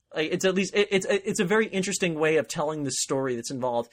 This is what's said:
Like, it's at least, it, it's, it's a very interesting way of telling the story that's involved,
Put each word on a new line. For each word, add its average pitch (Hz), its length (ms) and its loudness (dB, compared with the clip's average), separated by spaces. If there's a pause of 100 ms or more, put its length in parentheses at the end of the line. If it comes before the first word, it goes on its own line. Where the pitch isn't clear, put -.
(140)
Like, 160 200 -2
it's 180 100 -2
at 190 120 2
least, 190 200 0
it, 208 160 2
it's, 190 180 2
it's 208 300 0
a 202 60 2
very 214 220 4
interesting 185 480 -2
way 156 200 4
of - 140 2
telling 156 340 -2
the 131 80 -2
story 135 460 -2
that's 117 140 -8
involved, 120 420 -2